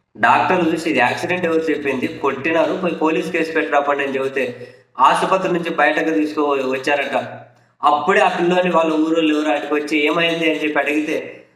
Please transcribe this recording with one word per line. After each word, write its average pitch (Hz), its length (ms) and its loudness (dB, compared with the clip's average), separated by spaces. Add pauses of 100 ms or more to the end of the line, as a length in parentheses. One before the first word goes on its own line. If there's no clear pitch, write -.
(180)
డాక్టర్లు 151 560 2
చూసి 165 160 -4
ఇది 131 100 0
యాక్సిడెంట్ 170 460 0
ఎవరు 165 140 0
చెప్పింది, 139 480 -2
కొట్టినారు, 160 640 0
పోయి 180 220 -2
పోలీస్ 160 360 -2
కేసు 165 200 -2
పెట్టి 151 200 -2
రాపండి 143 320 2
అని 139 120 -4
చెబితే 131 580 -4 (260)
ఆసుపత్రి 175 540 2
నుంచి 165 220 -2
బయటకు 156 340 0
తీసుకో 151 400 0
వచ్చారట. 131 640 -2 (680)
అప్పుడే 202 380 2
ఆ 180 160 2
పిల్లోని 180 340 2
వాళ్ళ 160 220 2
ఊరోళ్ళు 156 440 2
ఎవరు 151 200 0
అటుకు 151 180 -4
వచ్చి 151 220 0
ఏమైంది 165 520 0
అని 151 140 -2
చెప్పి 147 160 0
అడిగితే 147 640 -4 (100)